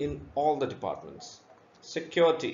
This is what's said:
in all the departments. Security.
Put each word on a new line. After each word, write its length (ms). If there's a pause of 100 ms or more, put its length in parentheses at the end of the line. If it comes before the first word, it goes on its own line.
in 200 (140)
all 220
the 100
departments. 720 (420)
Security. 720